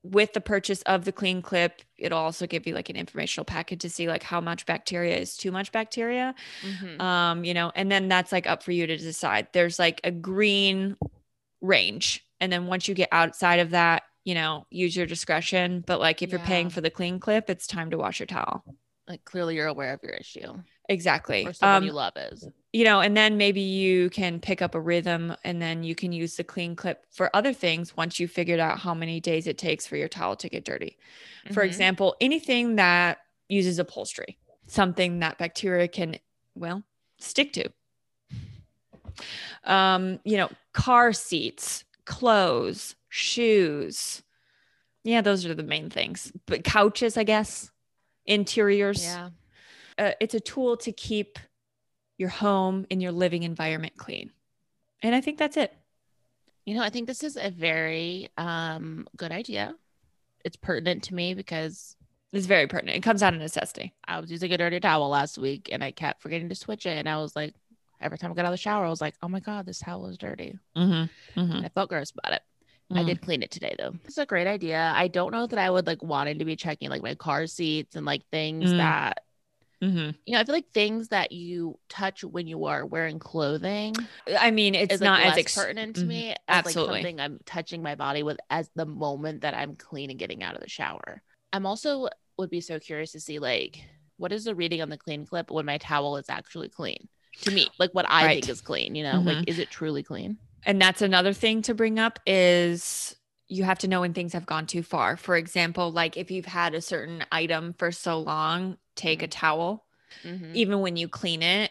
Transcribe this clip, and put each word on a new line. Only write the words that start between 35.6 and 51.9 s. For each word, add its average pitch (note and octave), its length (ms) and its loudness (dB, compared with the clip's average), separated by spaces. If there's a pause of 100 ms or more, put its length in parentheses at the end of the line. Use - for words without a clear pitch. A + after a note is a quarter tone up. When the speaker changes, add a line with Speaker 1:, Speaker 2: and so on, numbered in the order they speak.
Speaker 1:
can, E3+ 280 -4 (380)
well, F3 280 -8 (360)
stick C#4+ 360 0
to. - 140 -4 (2000)
Um, F#3+ 600 4
you G#3+ 120 2
know, F#3 140 2 (220)
car A#3+ 400 6
seats, - 720 -4 (200)
clothes, F#3+ 920 2 (120)
shoes. F3+ 1120 2 (840)
Yeah, A3+ 160 4
those F#3+ 260 2
are E3 80 -4
the D#3+ 80 -6
main D#3 280 -4
things. - 420 -4 (140)
But - 180 -2
couches, G#3+ 520 4
I A3 80 2
guess, G#3+ 460 0 (560)
interiors. G3+ 800 4
Speaker 2:
Yeah. F3 260 -8 (680)
Speaker 1:
Uh, G3+ 240 2
it's A3 140 0
a A3 60 0
tool B3 380 0
to A3+ 140 -6
keep G#3 460 -4 (800)